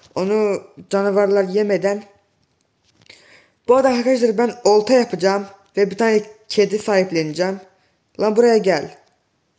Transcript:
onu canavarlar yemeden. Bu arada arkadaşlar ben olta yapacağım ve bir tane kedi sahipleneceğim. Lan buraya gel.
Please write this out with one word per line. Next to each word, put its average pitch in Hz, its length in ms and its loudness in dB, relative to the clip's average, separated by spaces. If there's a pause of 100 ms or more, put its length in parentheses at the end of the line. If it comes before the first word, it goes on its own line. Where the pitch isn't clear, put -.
(160)
onu 202 480 -2 (260)
canavarlar 196 540 0
yemeden. 202 600 -2 (1600)
Bu 240 80 6
arada 269 140 2
arkadaşlar 240 480 0
ben 226 260 -2
olta 214 300 4
yapacağım 196 520 0 (320)
ve 196 140 0
bir 190 60 -14
tane 220 260 0 (260)
kedi 202 300 0
sahipleneceğim. 185 800 -2 (600)
Lan 214 160 0
buraya 233 220 4
gel. 175 400 -2 (600)